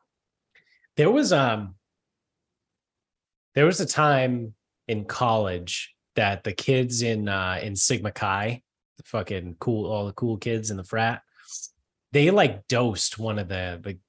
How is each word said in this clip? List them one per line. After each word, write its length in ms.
There 160
was, 220
um, 420
there 120
was 160
a 40
time 680
in 160
college 920
that 300
the 80
kids 480
in, 260
uh, 340
in 140
Sigma 380
Chi, 480
the 80
fucking 560
cool, 320
all 140
the 80
cool 240
kids 340
in 60
the 80
frat, 360
they, 180
like, 360
dosed 500
one 220
of 100
the, 340
the, 260